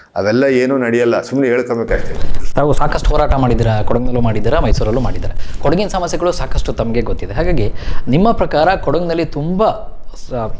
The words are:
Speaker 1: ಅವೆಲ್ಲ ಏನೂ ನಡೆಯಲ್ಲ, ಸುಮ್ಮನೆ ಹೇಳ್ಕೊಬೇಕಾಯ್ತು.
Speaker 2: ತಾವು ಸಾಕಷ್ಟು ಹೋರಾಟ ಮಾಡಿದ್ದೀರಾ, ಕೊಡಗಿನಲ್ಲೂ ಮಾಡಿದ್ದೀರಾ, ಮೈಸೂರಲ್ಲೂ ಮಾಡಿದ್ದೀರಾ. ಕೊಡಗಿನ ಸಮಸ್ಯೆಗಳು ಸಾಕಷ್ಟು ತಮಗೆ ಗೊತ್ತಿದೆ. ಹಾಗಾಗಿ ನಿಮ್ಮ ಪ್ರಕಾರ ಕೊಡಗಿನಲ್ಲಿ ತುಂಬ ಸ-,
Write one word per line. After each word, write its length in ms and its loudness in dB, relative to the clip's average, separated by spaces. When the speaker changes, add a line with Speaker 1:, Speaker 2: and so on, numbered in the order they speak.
Speaker 1:
ಅವೆಲ್ಲ 280 0
ಏನೂ 340 0
ನಡೆಯಲ್ಲ, 440 0
ಸುಮ್ಮನೆ 260 -2
ಹೇಳ್ಕೊಬೇಕಾಯ್ತು. 1080 2
Speaker 2:
ತಾವು 180 4
ಸಾಕಷ್ಟು 360 2
ಹೋರಾಟ 240 2
ಮಾಡಿದ್ದೀರಾ, 500 2
ಕೊಡಗಿನಲ್ಲೂ 380 2
ಮಾಡಿದ್ದೀರಾ, 380 2
ಮೈಸೂರಲ್ಲೂ 420 0
ಮಾಡಿದ್ದೀರಾ. 600 -2
ಕೊಡಗಿನ 260 0
ಸಮಸ್ಯೆಗಳು 440 -4
ಸಾಕಷ್ಟು 420 -2
ತಮಗೆ 280 -2
ಗೊತ್ತಿದೆ. 320 -4
ಹಾಗಾಗಿ 400 0
ನಿಮ್ಮ 240 4
ಪ್ರಕಾರ 360 0
ಕೊಡಗಿನಲ್ಲಿ 420 -2
ತುಂಬ 440 -2
ಸ-, 40 -8